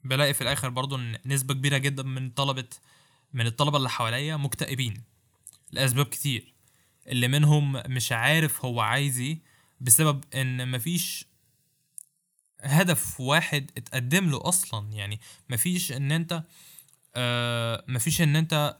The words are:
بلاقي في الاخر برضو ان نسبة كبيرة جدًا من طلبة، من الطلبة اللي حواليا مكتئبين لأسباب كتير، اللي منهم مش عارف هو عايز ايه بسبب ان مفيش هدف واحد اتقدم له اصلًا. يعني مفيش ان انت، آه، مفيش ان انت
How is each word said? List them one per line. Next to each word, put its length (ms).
بلاقي 300
في 80
الاخر 280
برضو 260
ان 300
نسبة 280
كبيرة 240
جدًا 260
من 260
طلبة، 380
من 140
الطلبة 300
اللي 120
حواليا 480
مكتئبين 680
لأسباب 340
كتير، 480
اللي 200
منهم 440
مش 240
عارف 540
هو 160
عايز 380
ايه 220
بسبب 420
ان 360
مفيش 540
هدف 600
واحد 560
اتقدم 520
له 200
اصلًا. 440
يعني 260
مفيش 420
ان 200
انت، 320
آه، 720
مفيش 340
ان 140
انت 440